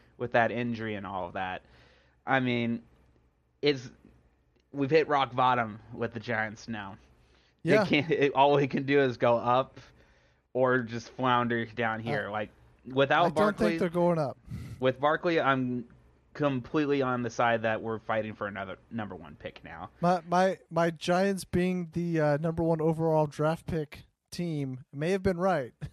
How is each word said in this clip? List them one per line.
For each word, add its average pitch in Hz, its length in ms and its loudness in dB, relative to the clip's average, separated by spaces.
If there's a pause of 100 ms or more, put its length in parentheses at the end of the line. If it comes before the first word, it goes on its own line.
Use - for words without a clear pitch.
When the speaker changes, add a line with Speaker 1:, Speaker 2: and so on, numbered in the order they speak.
(180)
Speaker 1:
with 120 140 -6
that 117 180 4
injury 113 440 -4
and 98 120 -8
all 92 200 -6
of 90 80 -10
that. 92 280 -8 (640)
I 135 140 2
mean, 120 420 -2 (800)
it's, 135 280 0 (840)
we've 139 180 -2
hit 151 180 4
rock 135 260 0
bottom 123 440 2 (160)
with 113 180 -6
the 113 80 -8
Giants 110 480 -6
now. 101 280 -10 (680)
They 160 100 2
Speaker 2:
Yeah. 202 120 6
Speaker 1:
can't, 156 240 2
it, 143 240 2
all 143 220 6
we 143 120 2
can 139 160 -4
do 139 160 4
is 127 160 2
go 120 220 4
up 123 420 0 (720)
or 127 280 2
just 117 300 -8
flounder 120 540 2
down 113 360 -4
Speaker 2:
I, - 20 -10
Speaker 1:
here. 107 280 -4
Like, 107 200 -6 (360)
without 139 380 4
Speaker 2:
I 175 60 4
don't 151 40 -4
Speaker 1:
Barkley, 208 360 2
Speaker 2:
think 165 100 -2
they're 180 80 0
going 175 300 2
up. 135 180 -4 (420)
Speaker 1:
with 127 220 0
Barkley, 160 400 2
I'm 127 460 0 (480)
completely 143 680 0
on 127 220 0
the 117 80 -4
side 117 320 2
that 110 180 0
we're 110 200 -6
fighting 110 340 -4
for 104 140 -6
another 98 280 -10 (140)
number 107 240 -6
one 80 240 -16
pick - 260 -14
now. 82 240 -14 (120)
Speaker 2:
My, 175 280 2
my, 180 300 0 (100)
my 170 220 0
Giants 180 540 0
being 180 480 -2
the, 170 280 -2
uh, 147 180 2
number 165 240 -2
one 160 180 2
overall 156 460 2
draft 151 400 -2
pick 156 340 -6 (320)
team 143 600 -6
may 151 200 -2
have 196 100 -2
been 185 160 2
right 170 340 0 (200)